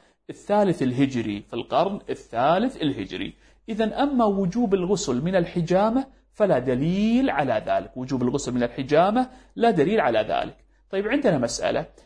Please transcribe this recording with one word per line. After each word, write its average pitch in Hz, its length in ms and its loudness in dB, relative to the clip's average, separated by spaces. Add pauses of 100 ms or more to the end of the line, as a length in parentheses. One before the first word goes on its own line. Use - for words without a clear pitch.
(300)
الثالث 202 520 0
الهجري، 123 600 0
في - 120 -14
القرن 147 440 -2 (120)
الثالث 156 720 -2
الهجري. 104 520 -4 (340)
إذن 220 240 -2
أما 269 320 0
وجوب 196 500 0
الغسل 175 500 0
من 190 120 0
الحجامة 185 720 0 (260)
فلا 185 260 2
دليل 185 720 2
على 131 360 0
ذلك، 95 300 -2
وجوب 127 260 -4
الغسل 127 320 -2
من 123 80 0
الحجامة 156 640 2 (280)
لا 226 140 2
دليل 190 300 2
على 123 180 2
ذلك. - 380 -2 (340)
طيب، 202 180 -4
عندنا 233 300 2
مسألة، 120 480 -2 (180)